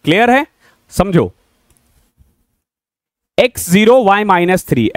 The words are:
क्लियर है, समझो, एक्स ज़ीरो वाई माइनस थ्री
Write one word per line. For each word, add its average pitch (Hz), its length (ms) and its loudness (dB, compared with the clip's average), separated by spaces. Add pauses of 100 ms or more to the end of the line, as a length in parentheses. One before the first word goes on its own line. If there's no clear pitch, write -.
क्लियर 220 280 0
है, 277 140 0 (460)
समझो, 165 400 -2 (2000)
एक्स 240 320 -4
ज़ीरो 220 340 2
वाई 202 220 0
माइनस 180 420 0
थ्री 113 300 -2